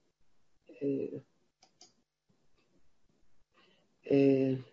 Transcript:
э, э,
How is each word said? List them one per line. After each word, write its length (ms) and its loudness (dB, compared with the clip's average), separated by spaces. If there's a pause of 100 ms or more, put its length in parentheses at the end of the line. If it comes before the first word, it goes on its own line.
(800)
э, 280 -4 (3000)
э, 480 2 (160)